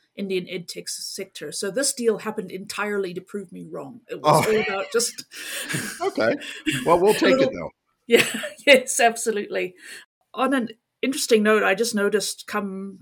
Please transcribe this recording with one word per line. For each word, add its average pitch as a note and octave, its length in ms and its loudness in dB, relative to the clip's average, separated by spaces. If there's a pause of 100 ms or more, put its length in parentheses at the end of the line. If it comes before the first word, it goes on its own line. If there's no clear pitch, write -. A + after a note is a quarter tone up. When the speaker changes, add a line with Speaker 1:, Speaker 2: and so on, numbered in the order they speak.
(160)
Speaker 1:
Indian F#3+ 320 -4
ed F3 200 -10
tech F3 160 -12
s-, - 200 -10
sector. - 480 -12
So G3 200 -6
this C4+ 200 -2
deal A3+ 280 0
happened G#3+ 320 -8
entirely G3+ 640 -4
to F3+ 60 -8
prove F#3 300 -12
me F3+ 160 -14
wrong. D3+ 400 -12
It - 140 -12
was D3+ 240 6
Speaker 2:
Oh. A3 80 2
Speaker 1:
all G#3+ 80 4
about G3 320 -4
just - 320 -2 (380)
Speaker 2:
<laughs> - 380 -6
Okay. - 340 0 (500)
Well, E3+ 140 6
we'll G3+ 140 6
Speaker 1:
<laughs> - 20 0
Speaker 2:
take - 220 4
Speaker 1:
little C4+ 120 4
Speaker 2:
it, - 40 -4
though. - 180 -8 (340)
Speaker 1:
Yeah, A#3 400 2
<laughs> - 220 -4
yes, C4 320 6
absolutely. G#3 760 0 (640)
On C4 180 0
an A#3+ 160 0 (320)
interesting - 400 2
note, G#3+ 220 4
I F#3+ 100 4
just A3 220 0
noticed G3+ 500 0
come, G3 560 -8